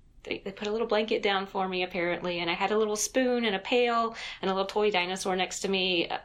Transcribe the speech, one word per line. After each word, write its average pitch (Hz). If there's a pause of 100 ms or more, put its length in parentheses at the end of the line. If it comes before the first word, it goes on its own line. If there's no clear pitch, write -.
(240)
they, -
they 196
put 208
a -
little 226
blanket 214
down 196
for 190
me, 185
apparently, 175
and 170
I 175
had 190
a 214
little 214
spoon 247
and 208
a 190
pail 233 (260)
and 190
a 190
little 196
toy 208
dinosaur 185
next 180
to 202
me. 185 (160)